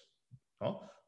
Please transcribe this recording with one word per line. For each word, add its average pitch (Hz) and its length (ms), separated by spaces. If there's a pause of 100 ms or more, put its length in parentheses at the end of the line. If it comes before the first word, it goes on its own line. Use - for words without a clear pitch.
(600)
¿no? 147 300 (180)